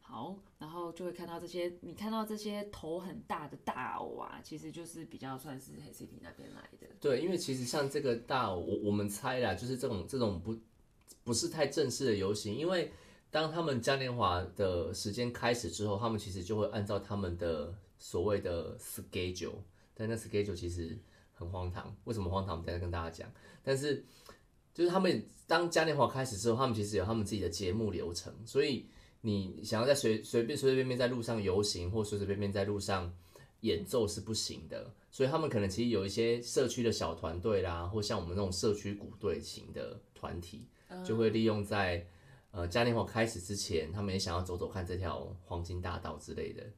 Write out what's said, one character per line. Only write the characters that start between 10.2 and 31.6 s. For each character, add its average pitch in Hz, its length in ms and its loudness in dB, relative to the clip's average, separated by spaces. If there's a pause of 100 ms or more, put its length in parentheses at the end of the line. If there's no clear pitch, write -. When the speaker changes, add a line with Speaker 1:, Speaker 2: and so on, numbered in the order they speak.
Speaker 2:
不， 113 160 -4 (680)
不 120 100 0
是 - 160 2
太 156 160 2
正 139 240 2
式 135 160 -2
的 110 100 6
游 95 160 2
行， 104 240 -2
因 151 120 0
为 180 240 2 (400)
当 156 200 2
他 165 120 0
们 135 180 2
嘉 139 140 4
年 127 200 -2
华 92 240 4 (160)
的 90 380 2
时 101 180 -2
间 120 220 0
开 120 180 2
始 120 200 0
之 104 160 -2
后， 101 100 2
他 113 100 0
们 110 120 0
其 98 120 -8
实 92 120 -4
就 107 160 0
会 101 80 4
按 107 180 0
照 101 140 0
他 101 160 -4
们 92 240 0
的 82 340 0 (240)
所 - 260 -2
谓 101 160 4
的 87 380 -4
schedule， - 760 -4 (400)
但 110 120 -4
那 113 80 0
schedule 101 400 0
其 87 140 -4
实 85 260 -4 (380)
很 87 160 -8
荒 90 220 -4
唐。 - 200 -8 (120)
为 123 100 -4
什 107 80 -2
么 90 80 0
荒 95 160 2
唐？ 85 140 -2
我 82 40 -8
等 85 120 -2
一 - 20 -2
下 - 20 -2
跟 87 120 -2
大 85 120 -2
家 85 60 -4
讲。 - 180 -12 (360)
但 135 120 2
是， 139 300 0 (720)
就 165 80 2
是 175 80 6
他 185 80 6
们 160 260 4 (220)
当 170 240 6
嘉 160 140 6
年 151 120 2
华 120 100 6
开 131 160 0
始 104 140 -4
之 113 140 4
后， 113 40 6
他 131 120 4
们 117 80 2
其 104 100 2
实 104 120 0
有 92 60 4
他 113 120 2
们 107 100 2
自 95 80 -2
己 101 80 0
的 90 80 0
节 92 240 0
目 110 160 2
流 85 240 -4
程， - 180 -8 (140)
所 135 180 4
以 139 220 2 (400)
你 98 380 0
想 110 160 2
要 120 80 4
在 139 80 8
随， 110 260 2
随 117 220 2
便， 110 140 0
随 135 140 6
随 131 40 6
便 131 100 4
便 123 120 0
在 123 100 4
路 123 140 0
上 113 200 0
游 98 220 4